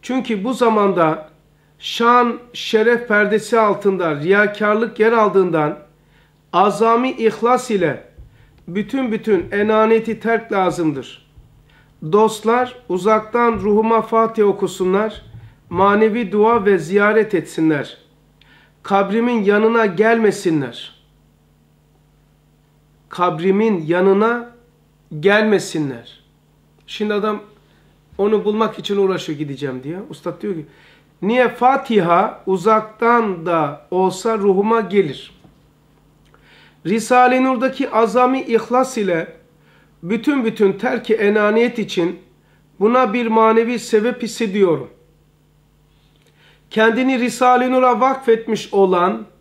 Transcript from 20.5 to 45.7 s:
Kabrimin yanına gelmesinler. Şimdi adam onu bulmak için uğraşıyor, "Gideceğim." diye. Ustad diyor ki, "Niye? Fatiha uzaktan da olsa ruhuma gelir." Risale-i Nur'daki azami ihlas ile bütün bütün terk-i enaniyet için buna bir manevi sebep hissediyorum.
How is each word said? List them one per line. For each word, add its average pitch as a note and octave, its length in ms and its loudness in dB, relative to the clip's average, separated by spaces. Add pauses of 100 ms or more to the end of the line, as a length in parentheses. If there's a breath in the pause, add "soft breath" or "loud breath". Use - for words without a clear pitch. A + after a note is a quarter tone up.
Kabrimin F3+ 800 0
yanına G3 640 0 (680)
gelmesinler. E3+ 1040 0 (640)
Şimdi G#3 260 -6
adam G#3 300 -4 (760 soft breath)
onu G3+ 280 0
bulmak G#3+ 340 -2
için G3+ 180 -4
uğraşıyor, F3 420 -2
"Gideceğim." C3+ 440 -8
diye. D#3 140 -10 (120)
Ustad E3+ 320 -12
diyor G#3 140 -6
ki, D3+ 100 -12 (560 soft breath)
"Niye? A#3 280 2
Fatiha A3 960 0
uzaktan G#3+ 1000 0
da D#3 460 -4
olsa F#3+ 460 -2
ruhuma G3+ 440 2
gelir." F3+ 540 -2 (1500 soft breath)
Risale-i B3 580 2
Nur'daki C4 480 -2
azami B3 500 2
ihlas A#3+ 560 -2
ile F3+ 400 -2 (640 soft breath)
bütün A#3 420 -2
bütün G#3+ 280 2
terk-i A#3 400 -2
enaniyet G#3+ 680 2
için F3+ 400 -4 (600 soft breath)
buna A3+ 340 2
bir A#3+ 140 -2
manevi A3+ 520 2
sebep A#3 440 -2
hissediyorum. F#3+ 680 0 (1800 soft breath)